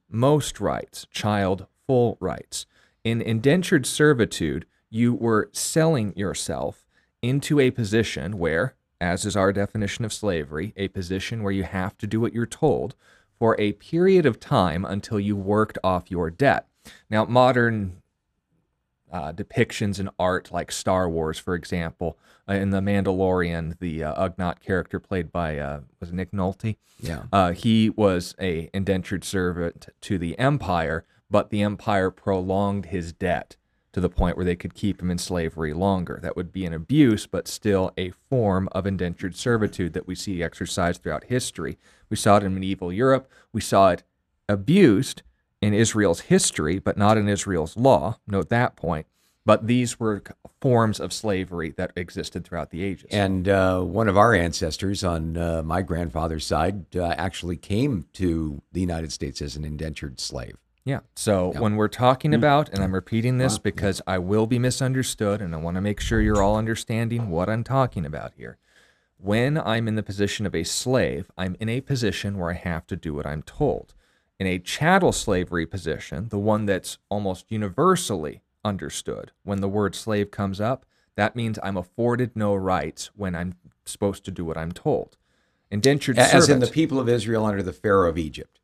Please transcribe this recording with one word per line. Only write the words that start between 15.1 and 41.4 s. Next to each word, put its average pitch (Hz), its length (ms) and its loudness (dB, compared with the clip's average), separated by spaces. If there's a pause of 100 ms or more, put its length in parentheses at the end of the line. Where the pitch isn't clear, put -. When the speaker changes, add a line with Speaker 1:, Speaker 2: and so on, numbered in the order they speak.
Speaker 1:
you 101 160 0
worked 104 480 0
off 92 280 0
your 87 180 -2
debt. 87 380 2 (420)
Now, 107 160 2
modern, 117 760 4 (1080)
uh, 78 220 -8
depictions 101 640 -2
in 95 100 -6 (100)
art 92 320 0
like 85 200 -4
Star 92 380 0
Wars, 80 300 -2
for 92 160 -4
example, 82 600 -6 (300)
uh, 98 60 -2
in 98 160 0
The 98 100 2
Mandalorian, 92 1000 0
the, 80 240 -6
uh, 82 260 -2
Ugnaught 87 320 -6
character 92 380 -2
played 87 320 -6
by, 80 260 -4
uh, 71 240 -6 (180)
was 87 100 -12
it 87 60 -8
Nick 90 160 -6
Nolte? 101 460 -4 (220)
Speaker 2:
Yeah. - 240 -8 (100)
Speaker 1:
Uh, 92 180 4
he 110 380 4
was 92 500 0
a 82 340 -4
indentured 95 500 -2
servant 87 640 -4 (140)
to 101 160 -2
the 85 220 -4
Empire, 87 680 0 (240)
but 101 200 2
the 104 120 0
Empire 101 500 0
prolonged 98 760 -2
his 85 260 -6
debt - 440 -4 (360)
to 92 80 -2
the 90 80 2
point 90 260 0
where 90 100 -2
they 87 120 0
could 87 160 -10
keep - 280 -4
him 87 80 -2
in 87 80 -2
slavery 80 560 -4
longer. 92 480 0
That - 140 -6
would 87 160 -8
be 95 140 -6
an 82 80 -6
abuse, 110 540 4
but - 200 -6
still 95 500 0
a 90 120 -4
form 98 640 0
of 95 120 -2
indentured 90 500 -4
servitude 104 580 0
that - 140 -6
we 90 80 -6
see 90 280 -6
exercised 87 580 -4
throughout 78 240 -6
history. 92 520 -4 (320)